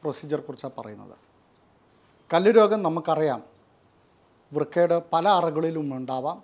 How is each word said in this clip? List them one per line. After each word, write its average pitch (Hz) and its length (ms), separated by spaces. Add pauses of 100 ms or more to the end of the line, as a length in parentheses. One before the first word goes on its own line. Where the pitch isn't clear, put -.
പ്രൊസീജിയർ 147 460
കുറിച്ചാണ് 127 320
പറയുന്നത്. 101 360 (1160)
കല്ലുരോഗം 208 500
നമുക്കറിയാം, 160 580 (1120)
വൃക്കയുടെ 170 480 (120)
പല 165 120 (140)
അറകളിലും 156 580
ഉണ്ടാവാം 131 460